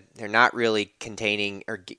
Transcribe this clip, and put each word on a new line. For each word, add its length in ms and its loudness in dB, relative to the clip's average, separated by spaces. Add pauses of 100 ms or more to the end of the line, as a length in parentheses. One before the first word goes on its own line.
(160)
they're 140 -10
not 240 6
really 480 0
containing 680 -4
or 120 -8
g-, 200 -18